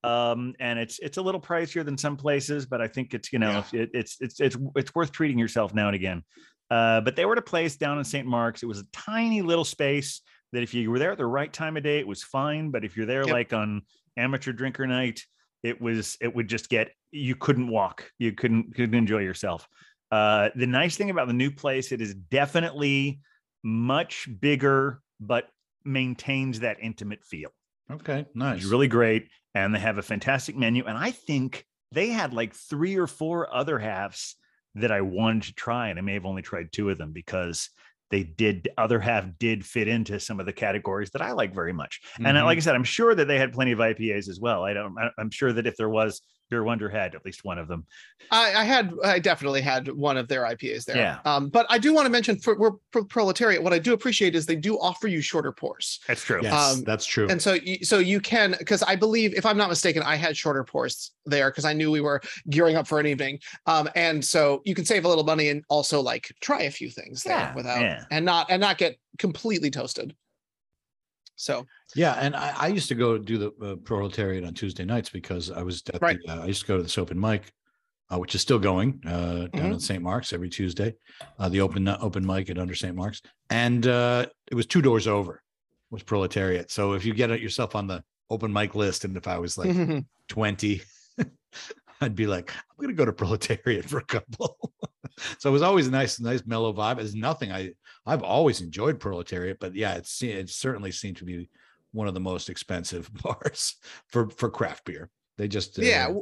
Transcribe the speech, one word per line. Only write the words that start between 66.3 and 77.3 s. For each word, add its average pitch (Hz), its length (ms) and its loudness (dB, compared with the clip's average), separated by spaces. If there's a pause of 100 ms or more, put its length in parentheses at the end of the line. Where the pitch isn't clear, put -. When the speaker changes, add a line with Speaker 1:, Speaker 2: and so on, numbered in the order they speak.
Speaker 3:
try - 220 0
a 143 80 -2
few 123 180 -10
things - 340 -12
there 370 100 -2
Speaker 1:
Yeah, 131 220 -2
Speaker 3:
without, 123 240 -2
Speaker 1:
yeah. 104 320 0
Speaker 3:
and 160 140 0
not, 170 240 4
and 185 100 4
not 196 180 4
get 170 200 2 (220)
completely 170 520 0
toasted. - 460 -6 (1200)
So 131 280 -4 (300)
Speaker 2:
Yeah, 151 180 4
and 139 220 0
I, 143 220 -4
I 143 100 4
used 190 220 2
to 131 60 2
go 117 220 4
do 107 200 0
the, 104 140 0 (140)
uh, 98 120 -6
Proletariat 98 640 -2
on 85 100 -8
Tuesday 90 320 -6
nights 113 240 -2
because 90 400 -6
I 90 140 -8
was 90 180 -6 (120)
at 87 80 -4
Speaker 3:
Right. 170 220 2
Speaker 2:
the, 82 80 -10
uh, 82 120 -8
I - 20 -8
used 98 160 -2
to - 60 -8
go 95 100 2
to 90 60 0
this - 140 -4
open 90 220 -2
mic, 104 320 0 (640)